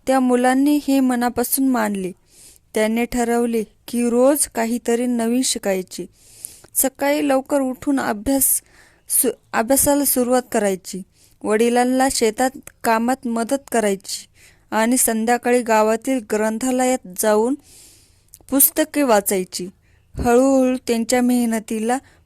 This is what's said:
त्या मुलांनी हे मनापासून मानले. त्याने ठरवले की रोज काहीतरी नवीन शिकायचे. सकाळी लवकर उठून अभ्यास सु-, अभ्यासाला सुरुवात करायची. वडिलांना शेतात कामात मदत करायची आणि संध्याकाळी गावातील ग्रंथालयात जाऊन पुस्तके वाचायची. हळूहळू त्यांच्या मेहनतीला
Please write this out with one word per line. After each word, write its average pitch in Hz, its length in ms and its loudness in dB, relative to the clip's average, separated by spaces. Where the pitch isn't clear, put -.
त्या 262 140 2
मुलांनी 254 680 2
हे 269 120 2
मनापासून 247 680 0
मानले. 208 440 -2
त्याने 220 300 0
ठरवले 233 580 0
की 240 220 -2
रोज 262 380 2
काहीतरी 233 580 -2
नवीन 240 360 -2
शिकायचे. 190 640 -4
सकाळी 285 540 -2
लवकर 269 320 0
उठून 262 400 -2
अभ्यास 254 600 -2
सु-, - 220 -2
अभ्यासाला 277 520 2
सुरुवात 247 380 0
करायची. 196 500 -2
वडिलांना 247 680 2
शेतात 240 400 0
कामात 233 420 0
मदत 233 360 -4
करायची 208 540 -2
आणि 226 260 0
संध्याकाळी 240 680 0
गावातील 220 580 0
ग्रंथालयात 254 760 -2
जाऊन 220 360 2
पुस्तके 294 520 0
वाचायची. 202 680 0
हळूहळू 254 600 2
त्यांच्या 233 340 0
मेहनतीला 233 800 -2